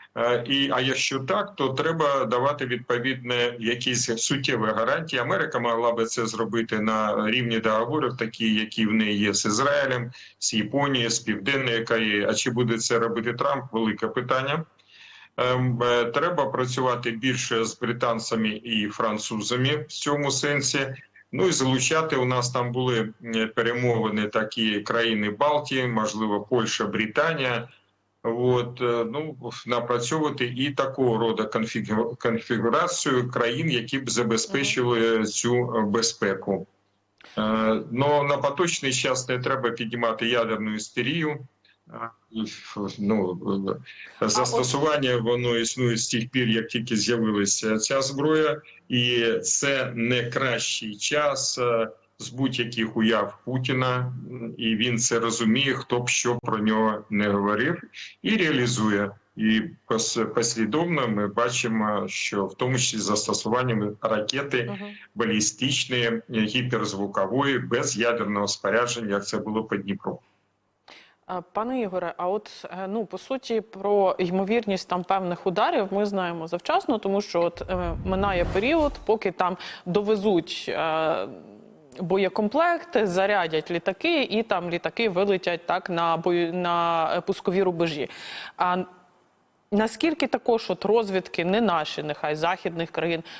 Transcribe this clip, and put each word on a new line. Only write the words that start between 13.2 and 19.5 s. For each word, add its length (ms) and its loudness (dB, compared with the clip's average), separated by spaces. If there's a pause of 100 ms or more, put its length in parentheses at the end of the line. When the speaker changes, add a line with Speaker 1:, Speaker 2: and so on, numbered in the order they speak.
Speaker 1:
Трамп? 380 -2
Велике 360 0
питання. 560 -2 (720)
Ем, 460 2
е, 220 4
треба 420 0
працювати 640 0
більше 540 0
з 160 -6
британцями 680 0
і 400 -2
французами 880 0